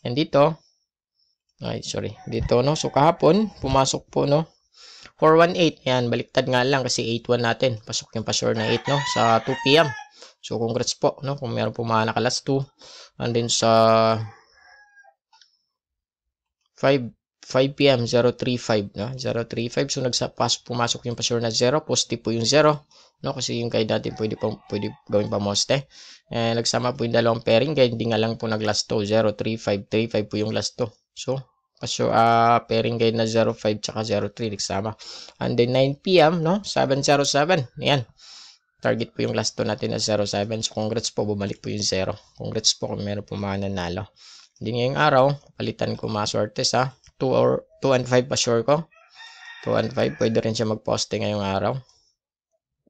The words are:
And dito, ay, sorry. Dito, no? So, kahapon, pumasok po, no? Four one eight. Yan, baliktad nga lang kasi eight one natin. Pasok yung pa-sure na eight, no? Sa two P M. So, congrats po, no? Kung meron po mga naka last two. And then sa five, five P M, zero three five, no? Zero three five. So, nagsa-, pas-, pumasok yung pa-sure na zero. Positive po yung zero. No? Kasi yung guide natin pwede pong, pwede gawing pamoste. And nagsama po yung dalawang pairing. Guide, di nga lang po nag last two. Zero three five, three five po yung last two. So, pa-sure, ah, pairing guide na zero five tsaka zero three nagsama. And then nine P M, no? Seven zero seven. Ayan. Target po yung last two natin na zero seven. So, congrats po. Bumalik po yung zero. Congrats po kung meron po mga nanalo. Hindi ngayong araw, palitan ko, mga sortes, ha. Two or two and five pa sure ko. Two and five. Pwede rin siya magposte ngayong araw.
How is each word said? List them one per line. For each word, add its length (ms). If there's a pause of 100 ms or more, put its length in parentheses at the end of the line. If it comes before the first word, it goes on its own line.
And 80
dito, 480 (1040)
ay, 160
sorry. 320 (160)
Dito, 320
no? 160
So, 160
kahapon, 560 (160)
pumasok 480
po, 160
no? 160 (720)
Four 240
one 160
eight. 320
Yan, 240
baliktad 320
nga 160
lang 240
kasi 160
eight 260
one 140
natin. 400
Pasok 400
yung 80
pa-sure 240
na 160
eight, 160
no? 160 (160)
Sa 240
two 240
P 160
M. 80 (560)
So, 160
congrats 320
po, 320
no? 160
Kung 160
meron 160
po 160
mga 240
naka 80
last 240
two. 160 (560)
And 160
then 160
sa 720 (2500)
five, 320 (320)
five 320
P 160
M, 160
zero 320
three 240
five, 320
no? 240
Zero 320
three 240
five. 160
So, 160
nagsa-, 320
pas-, 240
pumasok 480
yung 80
pa-sure 240
na 80
zero. 320
Positive 400
po 160
yung 80
zero. 400 (400)
No? 80
Kasi 240
yung 160
guide 160
natin 320
pwede 160
pong, 320
pwede 240 (160)
gawing 240
pamoste. 560 (400)
And 320
nagsama 320
po 160
yung 80
dalawang 240
pairing. 320
Guide, 240
di 160
nga 80
lang 160
po 80
nag 160
last 240
two. 240
Zero 240
three 240
five, 320
three 240
five 160
po 80
yung 160
last 240
two. 160 (240)
So, 240 (360)
pa-sure, 360
ah, 560
pairing 320
guide 160
na 80
zero 320
five 240
tsaka 240
zero 240
three 240
nagsama. 400 (480)
And 160
then 160
nine 240
P 240
M, 240
no? 160
Seven 400
zero 240
seven. 400 (160)
Ayan. 240 (720)
Target 400
po 80
yung 80
last 240
two 80
natin 320
na 40
zero 280
seven. 320
So, 160
congrats 320
po. 160
Bumalik 400
po 80
yung 80
zero. 320 (240)
Congrats 400
po 160
kung 80
meron 240
po 160
mga 240
nanalo. 480 (480)
Hindi 160
ngayong 240
araw, 240 (320)
palitan 400
ko, 160
mga 160
sortes, 480
ha. 160 (240)
Two 160
or 320 (160)
two 160
and 80
five 240
pa 80
sure 240
ko. 240 (800)
Two 160
and 160
five. 240
Pwede 240
rin 80
siya 160
magposte 480
ngayong 240
araw. 320 (1160)